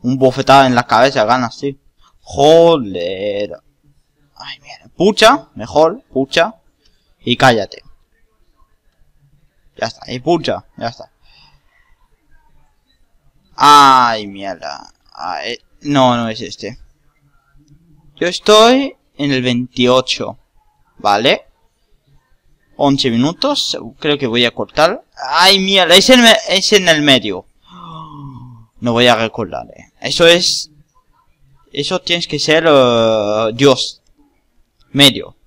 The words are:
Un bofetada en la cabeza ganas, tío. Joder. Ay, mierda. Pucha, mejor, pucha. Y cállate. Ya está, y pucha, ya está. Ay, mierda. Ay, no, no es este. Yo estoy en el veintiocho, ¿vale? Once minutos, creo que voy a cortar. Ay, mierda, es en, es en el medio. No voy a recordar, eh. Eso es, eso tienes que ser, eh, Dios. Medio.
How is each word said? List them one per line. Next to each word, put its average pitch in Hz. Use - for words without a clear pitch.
Un 127
bofetada 135
en 127
la 120
cabeza 123
ganas, 120
tío. 139
Joder. 104
Ay, -
mierda. -
Pucha, 214
mejor, 160
pucha. 151
Y 120
cállate. 117
Ya 113
está, -
y 127
pucha, 135
ya 117
está. -
Ay, 131
mierda. 92
Ay, 87
no, 131
no 117
es 113
este. 104
Yo 170
estoy 226
en 143
el 131
veintiocho, 123
¿vale? 120
Once 139
minutos, 165
creo 147
que 143
voy 120
a 117
cortar. 160
Ay, 170
mierda, 190
es 190
en, 247
es 185
en 185
el 156
medio. 110
No 120
voy 120
a 120
recordar, 98
eh. -
Eso 165
es, -
eso 175
tienes 170
que 147
ser, 156
eh, 113
Dios. 131
Medio. 135